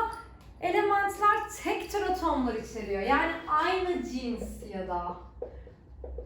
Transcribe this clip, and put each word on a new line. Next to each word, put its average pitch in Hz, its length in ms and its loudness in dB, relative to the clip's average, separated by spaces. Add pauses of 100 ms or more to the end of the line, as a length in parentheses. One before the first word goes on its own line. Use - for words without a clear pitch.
(600)
elementler 403 800 4 (240)
tek 392 260 -2
tür 403 120 0
atomlar 285 520 2
içeriyor. 196 480 -4
Yani 285 300 4 (160)
aynı 349 540 2
cins 240 600 -6 (100)
ya 185 140 -4
da 175 280 -4 (1080)